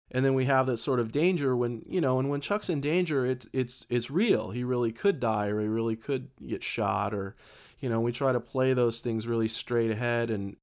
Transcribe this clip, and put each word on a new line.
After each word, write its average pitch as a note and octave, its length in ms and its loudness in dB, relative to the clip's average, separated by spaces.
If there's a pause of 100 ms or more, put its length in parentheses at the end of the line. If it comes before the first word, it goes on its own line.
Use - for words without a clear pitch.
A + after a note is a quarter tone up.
(120)
and C3 120 0
then C3+ 120 2
we C3 100 2
have C3 220 2
that B2 100 0
sort B2+ 220 0
of A2+ 120 -2
danger C#3+ 440 2
when, A#2+ 320 -2
you F#3 140 -2
know, C3 180 2
and C3+ 100 0
when C#3+ 120 -2
Chuck's G#3 280 -2
in D3+ 100 0
danger, D3+ 460 2
it's, B2+ 280 -2
it's, C3 360 -4
it's A#2+ 220 0
real. D3 400 2
He B2 120 -4
really B2 280 2
could - 280 0
die, G#2+ 280 2
or G#2 140 0
he G#2+ 60 0
really A2+ 280 0
could C3 340 -6 (160)
get G#2+ 160 -4
shot, G2+ 540 -2
or, G2 200 -6 (440)
you B2+ 100 -4
know, A2+ 100 2
we A#2+ 140 0
try C3+ 180 2
to B2 80 2
play C3 320 0
those A#2+ 300 2
things A2+ 260 -2
really A2+ 220 2
straight A#2 420 0
ahead, A#2 380 -2
and G2 340 -4